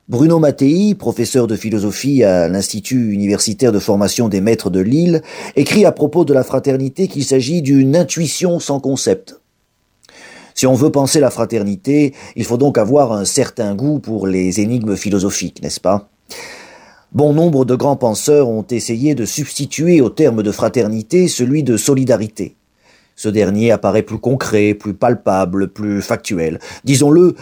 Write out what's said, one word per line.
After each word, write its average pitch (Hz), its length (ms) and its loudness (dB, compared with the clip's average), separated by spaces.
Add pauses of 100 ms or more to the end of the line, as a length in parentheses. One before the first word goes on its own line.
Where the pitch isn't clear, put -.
Bruno 156 300 2
Mattei, 160 560 2
professeur 117 540 -2
de 107 80 -2
philosophie 110 680 0
à 90 240 4
l'Institut 107 640 -2
universitaire 101 580 0
de 190 80 2
formation 104 500 0
des 95 120 -2
maîtres 110 280 0
de 92 100 0
Lille, 156 440 0 (320)
écrit 160 300 2
à 160 60 4
propos 156 320 0
de 139 120 2
la 131 80 4
fraternité 135 640 -2
qu'il 139 160 -6
s'agit 139 400 0
d'une 135 320 4
intuition 170 640 0
sans 139 200 -4
concept. 131 640 -4 (1120)
Si - 140 0
on 131 80 4
veut 143 160 4
penser 139 280 0
la 131 120 4
fraternité, 117 840 -2 (220)
il 117 80 -4
faut 117 140 -2
donc 135 200 2
avoir 120 360 2
un 101 120 -2
certain 113 480 -2
goût 139 260 -2
pour 104 280 -6
les 92 320 -2
énigmes 110 360 -2
philosophiques, 92 680 -4
n'est-ce 73 160 -8
pas ? 98 300 -2 (1000)
Bon 147 220 2
nombre 151 320 2
de 127 100 0
grands 135 220 0
penseurs 127 520 2
ont 110 200 -4
essayé 123 460 -2
de 117 100 -4
substituer 151 720 0
au 113 100 4
terme 113 340 2
de 101 80 -2
fraternité 113 760 0
celui 139 360 0
de 120 120 0
solidarité. 113 800 -2 (600)
Ce 107 120 -6
dernier 104 420 2
apparaît 104 300 2
plus 110 160 -6
concret, 107 560 0
plus 101 200 -8
palpable, 95 720 -2
plus 101 340 -6
factuel. 90 580 -4 (260)
Disons-le, 147 560 4